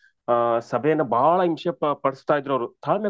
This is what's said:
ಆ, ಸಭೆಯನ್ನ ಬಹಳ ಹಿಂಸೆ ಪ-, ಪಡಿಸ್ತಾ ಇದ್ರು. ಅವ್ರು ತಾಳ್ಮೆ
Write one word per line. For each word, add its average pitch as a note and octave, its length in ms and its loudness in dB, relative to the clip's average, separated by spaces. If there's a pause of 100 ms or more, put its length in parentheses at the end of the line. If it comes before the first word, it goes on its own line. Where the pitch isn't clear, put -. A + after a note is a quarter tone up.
(300)
ಆ, A#2 300 2
ಸಭೆಯನ್ನ C#3+ 420 0
ಬಹಳ D3 420 2
ಹಿಂಸೆ E3+ 280 -2
ಪ-, D3 320 -4
ಪಡಿಸ್ತಾ D3 340 -2
ಇದ್ರು. C#3 160 -4
ಅವ್ರು A#2+ 140 -2 (180)
ತಾಳ್ಮೆ G3+ 240 -2